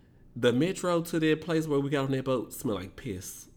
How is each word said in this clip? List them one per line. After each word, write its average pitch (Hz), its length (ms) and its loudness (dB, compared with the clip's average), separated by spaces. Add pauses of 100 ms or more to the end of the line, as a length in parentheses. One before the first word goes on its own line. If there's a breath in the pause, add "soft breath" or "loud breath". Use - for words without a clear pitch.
(340 soft breath)
The 120 180 4
metro 170 500 2
to 165 180 -2
that 156 220 4
place 160 240 0
where 143 140 2
we 139 100 -2
got 139 160 2
on 135 60 0
that 135 120 0
boat 127 300 0
smelled 104 260 -2
like 95 160 -12
piss. - 600 -10